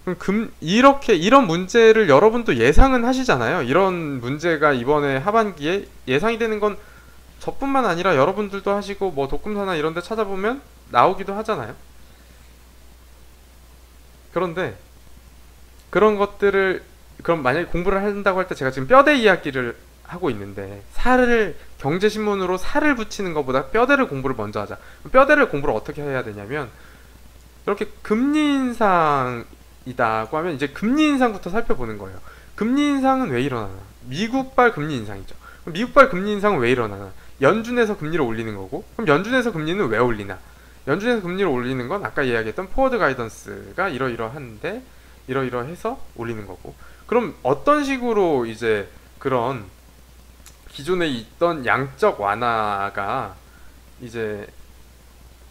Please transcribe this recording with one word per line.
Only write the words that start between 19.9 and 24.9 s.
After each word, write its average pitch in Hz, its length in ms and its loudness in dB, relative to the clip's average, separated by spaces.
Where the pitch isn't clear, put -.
하고 175 260 -4
있는데, 101 540 -8
살을, 240 640 4
경제신문으로 190 800 0
살을 294 380 2
붙이는 208 380 -6
것보다 135 340 0
뼈대를 254 400 2
공부를 131 280 -4
먼저 107 260 -6
하자. 98 160 -8